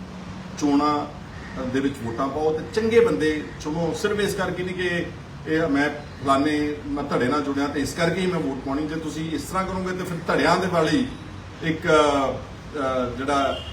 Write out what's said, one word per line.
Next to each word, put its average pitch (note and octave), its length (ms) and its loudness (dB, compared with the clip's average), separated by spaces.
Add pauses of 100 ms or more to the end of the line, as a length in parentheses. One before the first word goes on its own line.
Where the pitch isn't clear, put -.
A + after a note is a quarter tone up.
(600)
ਚੋਣਾਂ D3 460 4 (600)
ਦੇ B2+ 140 0
ਵਿੱਚ C3 220 0
ਵੋਟਾਂ A2+ 260 -2
ਪਾਓ D#3 300 0
ਤੇ - 220 -4
ਚੰਗੇ A3+ 200 6
ਬੰਦੇ D3+ 440 4 (160)
ਚੁਣੋ। D#3+ 420 -2
ਸਿਰਫ G3+ 180 0
ਇਸ F#3+ 140 0
ਕਰਕੇ F3+ 280 -2
ਨਹੀਂ F3+ 120 -4
ਕਿ F3 320 -2 (400)
ਇਹ D#3 220 2
ਮੈਂ C#3+ 220 4
ਫਲਾਣੇ, D3 840 0 (120)
ਮੈਂ C#3+ 180 -4
ਧੜੇ - 200 0
ਨਾਲ C#3+ 180 2
ਜੁੜਿਆ C#3 240 0
ਤੇ C#3+ 140 -2
ਇਸ B2 120 -2
ਕਰਕੇ E3+ 280 0
ਹੀ F#3 60 2
ਮੈਂ E3+ 140 0
ਵੋਟ C3+ 240 -2
ਪਾਉਣੀ। C#3+ 220 -2
ਜੇ D#3 80 -4
ਤੁਸੀਂ D#3+ 360 -4
ਇਸ C3+ 120 -4
ਤਰ੍ਹਾਂ F#3 220 -2
ਕਰੋਗੇ F#3 280 -2
ਤੇ F3+ 120 -4
ਫਿਰ E3+ 120 -4 (100)
ਧੜਿਆਂ F3+ 300 4
ਦੇ F#3 100 2
ਵਾਲੀ D#3 400 4 (560)
ਇੱਕ, E3 240 -2
ਅਹ, C3+ 1300 2
ਜਿਹੜਾ C#3 460 0 (100)